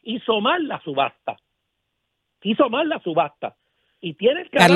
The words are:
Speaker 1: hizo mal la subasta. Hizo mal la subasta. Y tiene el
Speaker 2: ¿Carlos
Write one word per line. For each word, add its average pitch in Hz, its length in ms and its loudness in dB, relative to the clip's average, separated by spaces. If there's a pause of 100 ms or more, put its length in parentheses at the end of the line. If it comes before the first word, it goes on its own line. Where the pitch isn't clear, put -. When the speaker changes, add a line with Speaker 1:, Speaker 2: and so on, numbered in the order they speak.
Speaker 1:
hizo 226 400 -4
mal 302 260 0
la 180 140 -8
subasta. 135 560 -4 (1040)
Hizo 226 260 0
mal 285 200 -2
la 302 140 -6
subasta. 156 540 -4 (440)
Y 165 140 -10
tiene 277 280 0
el - 80 -16
Speaker 2:
¿Carlos 175 260 6